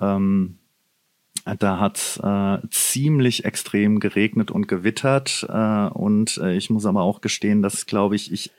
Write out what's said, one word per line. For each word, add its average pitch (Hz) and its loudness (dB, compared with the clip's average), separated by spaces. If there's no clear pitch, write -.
Ähm, 98 0
da 95 0
hat's, - -2
äh, 101 0
ziemlich 135 0
extrem 104 2
geregnet 104 0
und 101 -2
gewittert. 120 0
Äh, 107 0
und, 107 0
äh, 90 0
ich 98 -4
muss 107 0
aber 98 2
auch 98 0
gestehen, 104 0
dass, 98 -2
glaub 101 2
ich, 101 -4
ich - -8